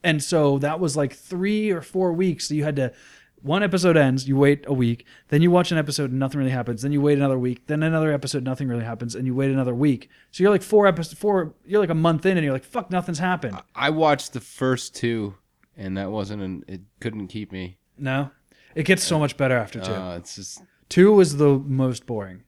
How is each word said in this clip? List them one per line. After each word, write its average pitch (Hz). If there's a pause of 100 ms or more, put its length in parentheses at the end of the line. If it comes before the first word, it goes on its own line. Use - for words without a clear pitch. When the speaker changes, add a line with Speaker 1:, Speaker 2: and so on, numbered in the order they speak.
Speaker 1:
and 156
so 147
that 151
was, 151
like, 143
three 208
or 165
four 185
weeks 175
that 151
you 151
had 147
to, 127 (520)
one 170
episode 180
ends, 131
you 135
wait 143
a 143
week, 117 (220)
then 147
you 175
watch 175
an 165
episode 143
and 127
nothing 135
really 131
happens, 120
then 143
you 143
wait 143
another 135
week, 123
then 151
another 160
episode, 139
nothing 131
really 120
happens, 117
and 127
you 123
wait 135
another 127
week. 135 (220)
So -
you're, 196
like, 190
four 208
episodes, 160
four, 185 (100)
you're, 202
like, 175
a -
month 165
in, 190
and 160
you're 139
like, 135
"Fuck, 196
nothing's 175
happened." 165
Speaker 2:
I, - (140)
I 139
watched 156
the 123
first -
two, 110 (420)
and 95
that 98
wasn't 104
an, 95
it 90 (180)
couldn't 107
keep 104
me. 92 (220)
Speaker 1:
No? 139 (420)
It 156
gets 185
so 156
much 147
better 131
after 113
two. 95
Speaker 2:
Uh, 90
it's -
just - (260)
Speaker 1:
Two 196
was 165
the 143
most 131
boring. 98